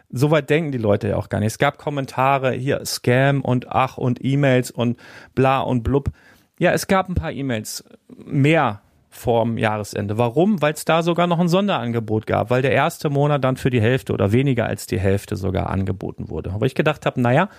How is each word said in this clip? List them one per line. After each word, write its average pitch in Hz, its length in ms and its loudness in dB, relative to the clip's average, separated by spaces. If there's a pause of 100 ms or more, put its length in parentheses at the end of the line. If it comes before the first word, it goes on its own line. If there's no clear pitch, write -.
(120)
So 147 200 0
weit 147 180 2
denken 147 220 2
die 127 80 -4
Leute 104 300 2
ja 90 80 0
auch - 120 -6
gar 98 100 -2
nicht. 107 120 0
Es - 80 -10
gab 143 180 0
Kommentare, 135 760 0
hier 127 320 -2
Scam 135 580 2
und 123 280 -2
ach - 300 -2
und 123 260 -2
E-Mails 135 460 2
und 120 280 -2 (360)
bla 131 240 2
und 117 240 -2
blub. 127 260 0 (480)
Ja, 170 140 2
es - 160 -2
gab 190 220 2
ein 180 40 -8
paar 160 180 -4
E-Mails 120 520 -6 (420)
mehr 143 560 2 (300)
vorm 117 480 0
Jahresende. 107 580 -2
Warum? 151 460 2
Weil's 151 200 -2
da 160 200 2
sogar 175 240 0
noch 175 100 0
ein 180 100 2
Sonderangebot 120 800 0
gab, 104 240 0
weil 127 140 2
der 135 80 0
erste 147 400 0
Monat 143 320 2
dann 131 120 2
für 139 140 -2
die 123 120 2
Hälfte 123 300 2
oder 101 200 0
weniger 120 340 2
als - 220 -6
die 98 120 -2
Hälfte 98 360 0
sogar 92 340 -2
angeboten 95 600 -6
wurde. 95 280 -8
Wo 113 80 0
ich 135 80 0
gedacht 156 320 -2
hab, - 120 -2
na 120 140 2
ja, 165 160 4 (120)